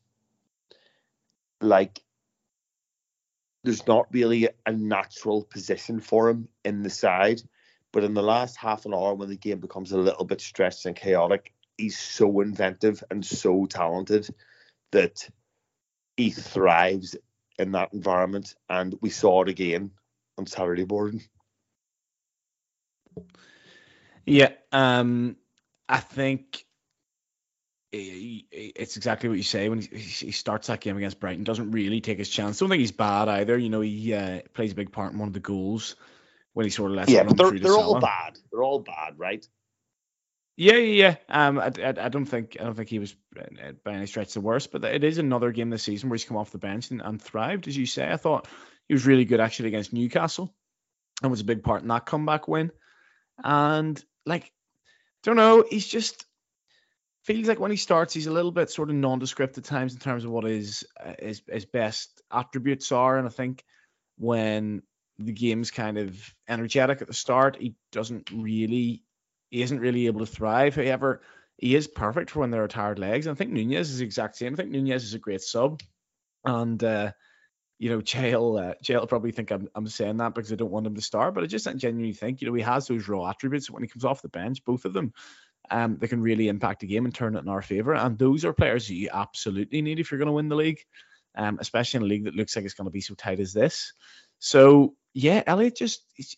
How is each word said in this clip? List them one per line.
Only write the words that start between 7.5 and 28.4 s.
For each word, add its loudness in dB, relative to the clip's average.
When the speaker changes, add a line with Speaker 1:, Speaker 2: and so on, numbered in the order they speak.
Speaker 1:
But 2
in -2
the 0
last 2
half -4
an -6
hour, 0
when -8
the -8
game -6
becomes -12
a 0
little 2
bit -2
stretched -2
and -4
chaotic, 2
he's -6
so 2
inventive 0
and -6
so 2
talented -2
that 2
he 2
thrives 2
in -2
that -2
environment. 0
And -2
we -2
saw 6
it 2
again -2
on -8
Saturday -2
morning. -4
Speaker 2:
Yeah, 8
um, 2
I 2
think -6
he, -12